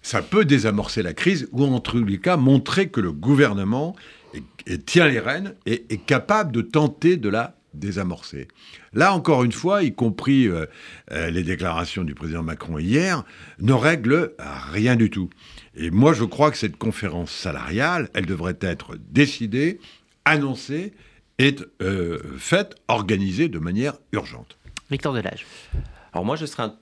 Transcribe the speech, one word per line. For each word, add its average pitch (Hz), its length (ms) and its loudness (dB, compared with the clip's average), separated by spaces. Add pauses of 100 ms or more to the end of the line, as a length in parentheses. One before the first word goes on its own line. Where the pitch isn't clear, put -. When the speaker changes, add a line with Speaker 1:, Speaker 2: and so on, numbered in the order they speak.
Speaker 1:
ça - 200 -2
peut 196 240 2
désamorcer 107 560 2
la 87 120 -4
crise 160 380 0
ou 131 140 2
en 127 140 2
tous 120 240 0
les 98 160 0
cas 175 180 2
montrer 139 520 4
que - 120 -2
le 87 100 -2
gouvernement 117 840 2 (380)
est, - 380 -14
est, - 140 -8
tient 170 220 6
les 127 120 2
rênes 165 360 -6 (100)
et 113 240 -4
est 104 160 -6
capable 165 460 0
de 117 100 0
tenter 151 560 2
de 107 120 -2
la 110 260 -4 (180)
désamorcer. 87 760 -8 (460)
Là, 175 200 4
encore 143 300 4
une 120 80 2
fois, 190 320 0
y 151 100 0
compris, 123 540 2
euh, 82 180 0 (460)
euh, 82 180 -4
les 85 140 -2
déclarations 85 600 -4
du 73 120 -6
président 82 260 -6
Macron 80 380 -8
hier, 139 440 0 (360)
ne 117 140 4
règlent 143 600 2 (380)
rien 110 240 2
du 113 160 4
tout. 92 180 -4 (460)
Et 80 160 -6
moi, 131 220 6
je 120 100 0
crois 139 260 2
que 143 80 -6
cette 98 200 -4
conférence 87 520 -4
salariale, 98 840 -4
elle 90 100 -2
devrait 87 360 -4
être 87 340 -6 (160)
décidée, 139 680 2 (460)
annoncée 147 680 -2 (440)
et, 139 180 4 (260)
euh, 92 380 -2 (180)
faite, 185 380 -2 (120)
organisée 104 640 0
de 82 100 -8
manière 101 340 -4 (200)
urgente. - 440 -8 (320)
Speaker 2:
Victor 139 240 -4
Delage. 104 320 -6 (680)
Speaker 3:
Alors 90 140 -4
moi, 127 120 -2
je 156 100 -6
serais - 160 -8
un 107 180 -8